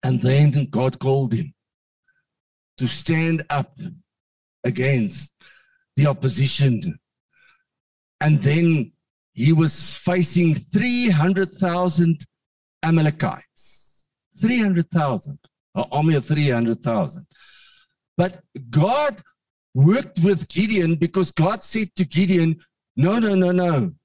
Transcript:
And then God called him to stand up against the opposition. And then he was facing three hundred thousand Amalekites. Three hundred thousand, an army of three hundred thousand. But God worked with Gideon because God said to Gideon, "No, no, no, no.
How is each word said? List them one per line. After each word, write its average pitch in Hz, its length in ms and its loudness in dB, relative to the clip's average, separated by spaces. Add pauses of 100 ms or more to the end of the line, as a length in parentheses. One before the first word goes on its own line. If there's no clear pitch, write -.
And 127 160 0
then 135 480 2
God 127 300 -2
called 131 340 0
him 139 200 -4 (1200)
to 127 100 -4
stand 165 640 -2
up 143 220 -4 (920)
against 123 680 -2 (640)
the 143 120 4
opposition. 131 920 -2 (1200)
And 151 220 2
then 156 500 0 (420)
he 139 200 2
was 156 420 -2
facing 175 600 0 (180)
three 247 360 0
hundred 185 440 0
thousand 175 720 0 (580)
Amalekites. - 1200 -4 (340)
Three 240 180 2
hundred 185 320 0
thousand, 143 480 -4 (360)
an 185 160 -4
army 156 240 2
of 135 100 -2
three 147 240 0
hundred 117 340 0
thousand. 110 420 -4 (920)
But 180 240 -2 (280)
God 233 440 0 (600)
worked 180 460 2
with 185 300 0
Gideon 185 460 0
because 170 360 -2
God 196 320 0
said - 320 -6
to 190 100 0
Gideon, 165 540 2 (360)
"No, 190 240 2
no, 214 160 0
no, 180 160 2
no. 170 420 0 (120)